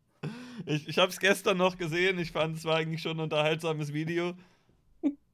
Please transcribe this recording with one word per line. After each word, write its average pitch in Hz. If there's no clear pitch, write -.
Ich, 151
ich 156
hab's 180
gestern 190
noch 185
gesehen, 180
ich 165
fand, 160
es 160
war 160
eigentlich 160
schon 160
ein 160
unterhaltsames 156
Video. 170